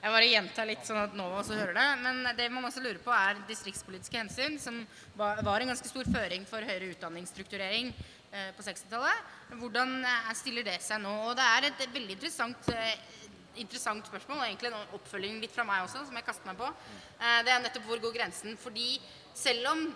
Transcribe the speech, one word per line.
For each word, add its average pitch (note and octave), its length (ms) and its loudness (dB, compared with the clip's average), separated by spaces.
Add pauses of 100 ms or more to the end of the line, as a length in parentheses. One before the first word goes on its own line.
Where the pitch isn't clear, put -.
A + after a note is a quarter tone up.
Jeg G#3+ 140 2
bare A3+ 160 10
gjentar A3 380 4
litt G#3+ 200 -6
sånn G#3+ 140 2
at G3+ 140 -2
Nova F#3+ 260 -2
også G#3+ 160 -2
hører F#3+ 180 0
det, C4 120 6 (120)
men B3+ 220 0 (160)
det A#3+ 140 2
man B3+ 120 -4
også B3 160 -4
lurer A3 240 -4
på A#3+ 80 4
er G#3 360 6
distriktspolitiske F#3+ 680 -8
hensyn, B3 420 -2
som A#3+ 200 -6 (400)
var, G#3 260 2
var G#3 160 4
en B3+ 140 0
ganske - 160 -6
stor B3+ 180 -4
føring G3 400 0
for A3 160 -6
høyere F#3+ 300 -4
utdanningsstrukturering, G3 960 -6 (400)
eh, G3 240 -6
på G3+ 80 -16
sekstitallet. B3 640 -2 (320)
Hvordan, B3 380 2 (100)
eh, A3+ 320 2
stiller A#3+ 240 -4
det F3+ 160 -2
seg G#3+ 240 -2
nå? G3+ 80 -2 (160)
Og A#3+ 80 0
det C4 80 6
er B3 240 8
et C4+ 240 -2
veldig G#3+ 240 -6
interessant, B3 560 -2
eh, A3+ 240 0 (640)
interessant A3 460 -4
spørsmål, C4+ 340 -6
og B3 60 2
egentlig A3 240 -4
en G#3 260 -8
oppfølging G#3 460 -6
litt A3 120 -8
fra A#3+ 120 2
meg F#3+ 180 4
også, C4 220 -8
som B3+ 100 -10
jeg A#3 100 -6
kastet A3+ 220 -6
meg F#3 120 -8
på. B3+ 80 -2 (520)
Eh, A#3 260 8
det B3+ 60 8
er B3 120 8
nettopp A3+ 240 -4
hvor A#3 140 -2
går A3+ 120 -2
grensen? G#3+ 420 -4
Fordi A#3+ 440 -4 (340)
selv B3+ 380 4
om D#4+ 240 2